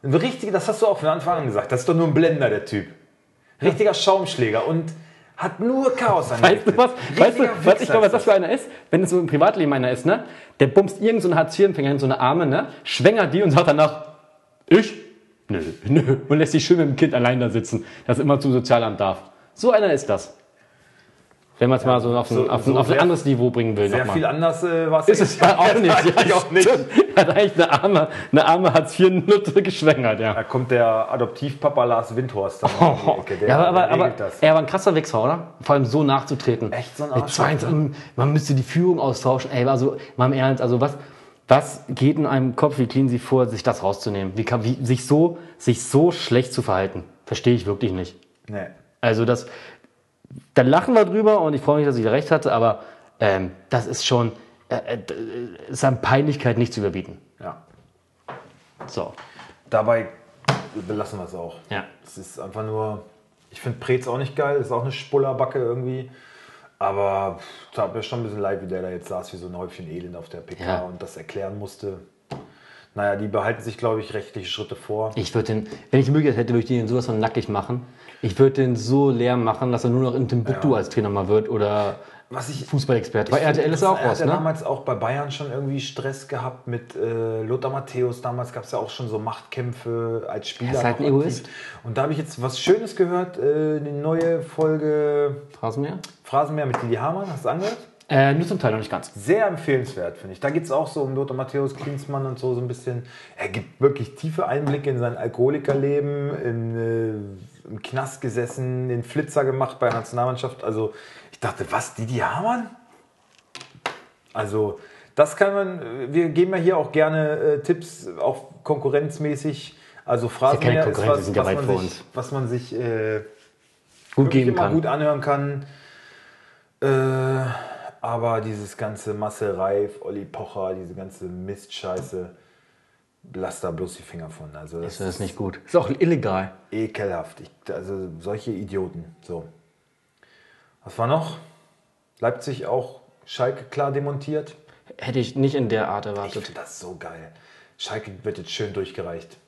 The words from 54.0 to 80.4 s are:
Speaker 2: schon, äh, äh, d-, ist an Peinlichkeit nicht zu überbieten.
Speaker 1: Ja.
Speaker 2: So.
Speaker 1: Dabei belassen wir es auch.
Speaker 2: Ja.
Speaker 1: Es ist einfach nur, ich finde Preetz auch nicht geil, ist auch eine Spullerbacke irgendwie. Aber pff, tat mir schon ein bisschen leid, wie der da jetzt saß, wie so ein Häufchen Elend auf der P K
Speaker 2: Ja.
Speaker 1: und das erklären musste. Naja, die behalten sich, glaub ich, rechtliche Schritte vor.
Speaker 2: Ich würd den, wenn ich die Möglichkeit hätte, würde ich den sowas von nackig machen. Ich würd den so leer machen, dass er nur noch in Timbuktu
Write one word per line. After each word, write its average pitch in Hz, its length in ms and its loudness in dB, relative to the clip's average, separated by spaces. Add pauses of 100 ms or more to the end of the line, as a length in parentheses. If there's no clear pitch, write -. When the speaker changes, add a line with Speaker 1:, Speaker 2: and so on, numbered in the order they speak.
Speaker 2:
schon, 117 260 2 (380)
äh, 123 60 -2 (180)
äh, - 20 -6
d-, - 180 -10 (540)
ist 131 160 -4
an 131 160 2
Peinlichkeit 135 560 2
nicht 120 160 0
zu 110 80 -6
überbieten. 92 380 -4 (200)
Speaker 1:
Ja. - 220 -14 (1300)
Speaker 2:
So. - 260 -8 (580)
Speaker 1:
Dabei 110 380 2 (800)
belassen 104 300 -6
wir 90 80 -10
es 92 80 -16
auch. 85 220 -12 (140)
Speaker 2:
Ja. 101 140 -6 (200)
Speaker 1:
Es - 140 -20
ist - 220 -16
einfach 98 240 -10
nur, 107 380 -6 (480)
ich - 100 -20
finde 123 180 -6
Preetz 127 300 -2
auch 123 100 -4
nicht 135 180 -6
geil, 143 240 0
ist 127 120 -4
auch 117 100 -2
eine 135 100 -4
Spullerbacke 135 640 -2
irgendwie. 127 520 -4 (680)
Aber 98 600 -2
pff, - 360 -20
tat 101 200 -4
mir 110 80 -6
schon 120 180 -6
ein - 40 -6
bisschen 104 160 -8
leid, 98 220 -4
wie 92 40 -12
der 92 160 -6
da 92 80 -8
jetzt 90 180 -12
saß, 90 240 -10
wie 95 40 -16
so 90 100 -14
ein 90 100 -12
Häufchen 90 320 -12
Elend 87 280 -12
auf 85 120 -16
der 87 100 -16
P 87 180 -16
K 92 80 -14
Speaker 2:
Ja. 92 160 -4
Speaker 1:
und 90 220 -12
das - 140 -16
erklären 98 420 -10
musste. 98 400 -12 (960)
Naja, 101 220 -2
die 104 120 -6
behalten 110 340 -2
sich, 110 160 -10
glaub 113 200 0
ich, 107 140 -10
rechtliche 101 380 -10
Schritte - 260 -8
vor. 107 380 -6
Speaker 2:
Ich 104 200 -6
würd 110 140 0
den, 107 180 -2 (240)
wenn 135 100 6
ich 123 60 4
die 135 60 2
Möglichkeit 147 260 2
hätte, 120 140 0
würde 117 80 4
ich 113 60 -4
den 117 220 -2
sowas 120 180 -2
von 113 140 -2
nackig 110 280 -2
machen. 113 380 -6 (340)
Ich 107 180 -4
würd 135 200 6
den 127 180 2
so 131 340 2
leer 120 260 0
machen, 120 360 0
dass 120 120 -2
er 123 60 4
nur 127 120 2
noch 123 120 0
in 131 140 -2
Timbuktu 123 440 0